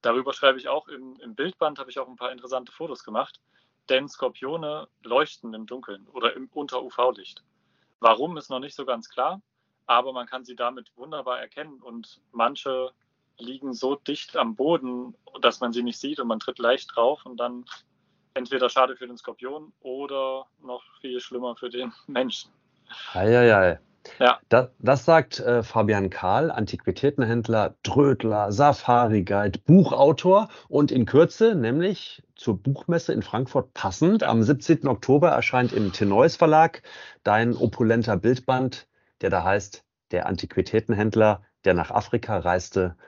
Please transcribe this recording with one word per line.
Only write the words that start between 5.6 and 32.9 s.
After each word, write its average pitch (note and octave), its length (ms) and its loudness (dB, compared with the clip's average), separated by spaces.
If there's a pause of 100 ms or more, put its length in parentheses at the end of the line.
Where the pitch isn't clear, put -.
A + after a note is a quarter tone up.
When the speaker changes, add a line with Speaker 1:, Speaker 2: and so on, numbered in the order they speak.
Speaker 1:
Dunkeln G#2+ 460 -16
oder A#2 220 -2
im, C3 200 -16
unter C3 280 -8
U-V-Licht. B2 600 -4 (580)
Warum, A#2 380 2
ist C#3 100 -18
noch B2+ 120 -8
nicht C#3 160 -16
so C3+ 100 -10
ganz A#2 240 -6
klar, E3 320 -4 (440)
aber B2+ 280 0
man B2 120 -10
kann C3 180 -14
sie B2 120 -20
damit B2 400 -8
wunderbar B2+ 440 -10
erkennen C#3+ 420 -16
und A#2 380 -18 (120)
manche C3 600 -4 (440)
liegen B2+ 380 -12
so C3 220 -4
dicht - 400 -10
am A#2 180 -2
Boden, B2+ 600 -4 (280)
dass A#2 180 2
man A#2+ 140 -4
sie A#2+ 80 -4
nicht A#2+ 160 -6
sieht C#3+ 220 -8
und A#2+ 80 -6
man A2 120 -4
tritt - 180 -10
leicht A#2+ 380 -2
drauf B2 300 0
und B2 120 -18
dann B2 260 -8 (680)
entweder B2+ 380 -2
schade C3+ 260 0
für B2+ 100 -16
den A#2+ 120 -18
Skorpion C#3 640 -16
oder C3+ 680 -8 (160)
noch B2 200 -14 (180)
viel B2 200 -8
schlimmer B2 360 -10
für B2 120 -12
den A#2+ 320 -10
<laughs> - 60 -20
Menschen. B2+ 460 -6 (600)
Speaker 2:
Ei, G#2+ 260 4
ei, A#2+ 160 8
ei. F#2 240 4 (400)
Speaker 1:
Ja. B2 200 4 (120)
Speaker 2:
Da-, B2+ 280 4
das B2+ 280 2
sagt, D#3+ 340 4
äh, A#2+ 220 2
Fabian G#2 480 0
Kahl, A2+ 400 0
Antiquitätenhändler, A#2 1300 -2
Trödler, A2 680 0
Safari-Guide, G#2+ 1120 2
Buchautor F3+ 840 6 (200)
und D3 240 2
in A#2+ 140 2
Kürze, F3 480 4
nämlich D3+ 680 -2 (140)
zur G#2 260 -2
Buchmesse D#3+ 520 -2